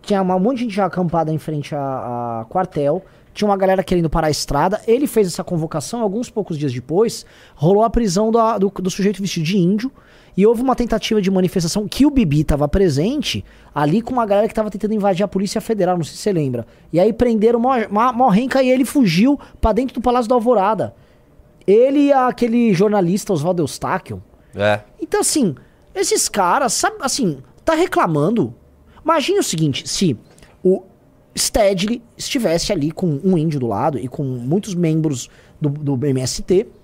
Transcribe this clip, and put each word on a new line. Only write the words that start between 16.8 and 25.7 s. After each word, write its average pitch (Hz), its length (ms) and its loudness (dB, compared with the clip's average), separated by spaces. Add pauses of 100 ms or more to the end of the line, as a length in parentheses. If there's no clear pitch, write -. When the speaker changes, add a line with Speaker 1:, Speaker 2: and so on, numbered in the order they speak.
Speaker 1:
E 156 60 2
aí 208 120 4
prenderam 233 480 2
mó, 247 140 2 (160)
mó, 226 240 2
mó 247 160 2
renca 240 320 2
e 254 80 2
ele 254 160 2
fugiu 240 540 2 (200)
pra 226 140 2
dentro 240 220 -2
do 247 60 -6
Palácio 247 280 0
da 254 60 2
Alvorada. 208 580 0 (720)
Ele 277 420 4
e 277 60 4
aquele 240 600 2
jornalista 196 600 2
Oswaldo 170 300 0
Eustáquio. 127 600 -6 (320)
Speaker 2:
É. 104 260 0 (200)
Speaker 1:
Então, 415 200 -2
assim, 214 340 0 (380)